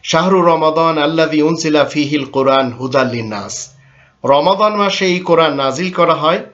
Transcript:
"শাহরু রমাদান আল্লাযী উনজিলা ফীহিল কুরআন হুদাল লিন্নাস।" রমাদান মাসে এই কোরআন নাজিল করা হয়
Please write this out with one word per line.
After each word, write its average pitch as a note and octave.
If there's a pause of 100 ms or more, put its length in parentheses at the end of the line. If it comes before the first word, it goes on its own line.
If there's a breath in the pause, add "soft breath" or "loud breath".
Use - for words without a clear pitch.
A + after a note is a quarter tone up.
"শাহরু F3+
রমাদান D#3+
আল্লাযী D#3
উনজিলা D#3
ফীহিল C#3+
কুরআন C3+
হুদাল B2+
লিন্নাস।" A2 (500 soft breath)
রমাদান F#3
মাসে G3
এই F3+
কোরআন E3
নাজিল C#3
করা E3
হয় D#3+